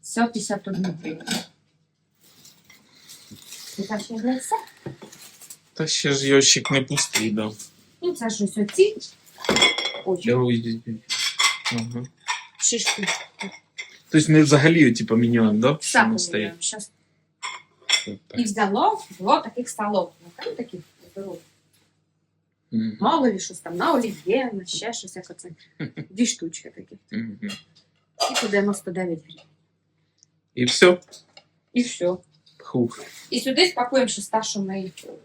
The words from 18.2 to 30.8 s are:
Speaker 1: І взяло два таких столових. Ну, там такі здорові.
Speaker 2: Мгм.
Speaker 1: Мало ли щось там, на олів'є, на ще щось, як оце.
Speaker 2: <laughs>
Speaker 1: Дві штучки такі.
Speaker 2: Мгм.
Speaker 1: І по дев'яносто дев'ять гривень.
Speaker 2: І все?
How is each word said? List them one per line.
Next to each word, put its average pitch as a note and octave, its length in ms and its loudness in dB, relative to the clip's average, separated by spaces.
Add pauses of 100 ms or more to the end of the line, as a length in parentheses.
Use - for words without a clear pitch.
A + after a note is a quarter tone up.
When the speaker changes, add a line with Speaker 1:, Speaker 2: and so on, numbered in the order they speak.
Speaker 1:
І B3 40 0
взяло A3 600 0 (160)
два D#4+ 220 2
таких - 280 -8
столових. G#3 440 -2 (100)
Ну, - 120 -20
там - 200 -10
такі - 240 -10 (320)
здорові. F#3+ 260 -12 (1300)
Speaker 2:
Мгм. A2+ 300 -2
Speaker 1:
Мало D4 200 2
ли G#3+ 180 2
щось - 200 -10
там, E3+ 180 -10
на D4+ 160 2
олів'є, A3 600 0
на F#3 120 -8
ще A3+ 280 -8
щось, - 220 -12
як F#3 140 -16
оце. - 200 -18 (300)
Speaker 2:
<laughs> D3+ 100 -6 (200)
Speaker 1:
Дві G#3 160 0
штучки - 440 -8
такі. - 280 -20 (140)
Speaker 2:
Мгм. A2 280 -8 (920)
Speaker 1:
І B3+ 100 -2
по A#3 60 -2
дев'яносто G3+ 440 0
дев'ять F3 320 -4
гривень. - 200 -20 (1120)
Speaker 2:
І B2 100 2
все? F3+ 340 6 (720)